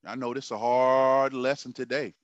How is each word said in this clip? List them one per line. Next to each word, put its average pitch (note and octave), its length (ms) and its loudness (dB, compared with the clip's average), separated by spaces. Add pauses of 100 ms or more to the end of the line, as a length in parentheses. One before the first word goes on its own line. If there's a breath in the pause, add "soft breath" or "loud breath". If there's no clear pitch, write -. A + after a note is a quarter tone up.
I A2 100 -10
know B2 180 -6
this C3+ 120 -8
is - 40 -14
a G#2+ 80 -6
hard C3 760 4
lesson B2+ 380 -2
today. B2+ 520 -6